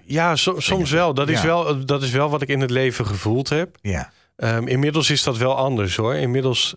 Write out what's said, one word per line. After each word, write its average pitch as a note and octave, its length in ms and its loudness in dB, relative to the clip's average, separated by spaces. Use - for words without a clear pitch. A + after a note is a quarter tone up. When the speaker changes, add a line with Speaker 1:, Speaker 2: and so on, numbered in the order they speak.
Speaker 1:
Ja, E3 320 0
so-, F#3 140 2
Speaker 2:
Zingen D#3+ 120 -2
Speaker 1:
soms F#3 260 0
Speaker 2:
ze. C#3 60 0
Speaker 1:
wel. E3 200 2
Dat C#3 140 0
is - 120 2
Speaker 2:
Ja. E3 60 2
Speaker 1:
wel, D#3 380 0
dat C#3 180 0
is C3 80 -2
wel C#3 200 0
wat D3 120 -2
ik C#3 60 -6
in C#3 120 0
het C3 100 0
leven B2+ 360 0
gevoeld G#2+ 420 0
heb. E3 320 -2
Speaker 2:
Ja. F2+ 300 -4
Speaker 1:
Ehm, A2+ 300 -2
inmiddels C#3+ 440 0
is D3 120 0
dat B2+ 140 0
wel B2+ 200 2
anders, B2 400 0
hoor. A2+ 180 0
Inmiddels, C3 640 0